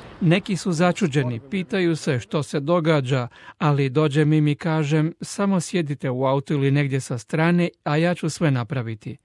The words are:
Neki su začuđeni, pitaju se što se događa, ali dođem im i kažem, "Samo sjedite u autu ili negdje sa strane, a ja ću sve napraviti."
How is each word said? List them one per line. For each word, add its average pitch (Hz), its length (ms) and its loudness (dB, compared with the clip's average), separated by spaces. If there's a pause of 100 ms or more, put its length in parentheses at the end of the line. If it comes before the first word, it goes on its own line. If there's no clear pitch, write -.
(220)
Neki 180 360 2
su 185 140 -4
začuđeni, 151 680 0
pitaju 180 560 -2
se 139 240 -2
što 147 240 -4
se - 160 -4
događa, 143 680 0 (300)
ali 143 320 2
dođem 151 440 2
im 151 140 4
i 143 80 2
kažem, 156 680 0
"Samo 196 400 0
sjedite 147 480 -4
u 127 160 -2
autu 135 280 0
ili 139 180 2
negdje 139 280 2
sa 127 180 -6
strane, 170 520 0 (140)
a 147 140 0
ja 170 180 2
ću - 140 -4
sve 151 220 0
napraviti." 117 720 -4